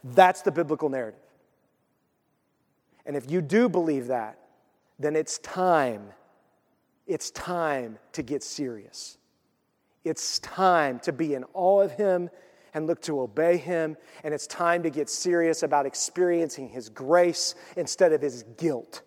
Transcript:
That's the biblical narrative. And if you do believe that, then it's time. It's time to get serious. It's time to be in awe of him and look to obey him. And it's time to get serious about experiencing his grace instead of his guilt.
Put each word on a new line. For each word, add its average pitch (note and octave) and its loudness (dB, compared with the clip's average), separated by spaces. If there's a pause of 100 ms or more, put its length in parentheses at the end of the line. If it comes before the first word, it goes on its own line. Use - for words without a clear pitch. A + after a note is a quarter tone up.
That's F3+ 6
the G3 0
biblical D#3 -2
narrative. B2 -6 (1900)
And C#3+ -8
if C3 -6
you F3 0
do G#3+ 4
believe D#3+ 0
that, A#2 -4 (580)
then D3 -2
it's D#3 -2
time. C3 0 (920)
It's E3+ -6
time C#3+ -4 (140)
to D3 -8
get C3 -6
serious. - -12 (840)
It's - -4
time D#3+ 2
to F3 -2
be D3+ -4
in B2+ -6
awe F#3+ 4
of G3 2
him F3+ 0 (440)
and D#3 -6
look D#3+ -2
to D3 -4
obey D#3 2
him. D#3+ -4 (260)
And D3+ -4
it's D3 -8
time E3+ 0
to E3 0
get C#3+ -4
serious E3 0
about C#3+ 2
experiencing E3 -2
his A2+ -14
grace D#3+ 2 (200)
instead E3+ 2
of D3 2
his B2 -4 (140)
guilt. D3+ -6